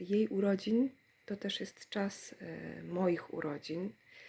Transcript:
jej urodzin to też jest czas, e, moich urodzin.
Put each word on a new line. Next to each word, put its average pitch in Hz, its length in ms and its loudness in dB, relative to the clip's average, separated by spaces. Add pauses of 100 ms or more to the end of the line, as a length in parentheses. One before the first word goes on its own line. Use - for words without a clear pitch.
jej 202 280 4
urodzin 202 600 4 (360)
to 202 100 -4
też 202 240 -4
jest - 280 -10
czas, - 520 -4
e, 165 420 -10
moich 175 520 2
urodzin. 156 580 -4 (360)